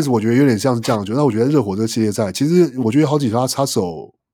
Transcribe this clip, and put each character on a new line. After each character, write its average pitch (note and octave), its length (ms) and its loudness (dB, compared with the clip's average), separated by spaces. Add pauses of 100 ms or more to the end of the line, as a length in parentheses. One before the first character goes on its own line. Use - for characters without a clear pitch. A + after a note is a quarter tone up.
Williams C#3 100 0
我 A#2 80 2
觉 A2 100 -2
得 A#2 40 2
有 C3+ 120 4
点 B2 120 2
像 B2+ 160 0
是 A#2+ 80 -4
这 A#2+ 100 -2
样 A2+ 80 0
的 G2+ 60 -6
球， G2 80 -8
那 C#3+ 100 0
我 C#3 80 2
觉 G#2 60 -2
得 A2+ 80 2
热 D3 160 2
火 G2+ 140 -4
这 G#2 60 -2
个 A2+ 60 0
系 - 140 -2
列 G#2+ 100 0
赛， G2+ 200 -4
其 C#3 160 -2
实 D#3+ 320 2
我 A2 120 0
觉 B2+ 60 2
得 D#3 60 4
有 D3+ 40 0
好 D3 120 0
几 C3+ 100 0
球 G#2+ 80 0
他 B2+ 80 0
插 C3+ 200 -2
手 F2 460 -6 (220)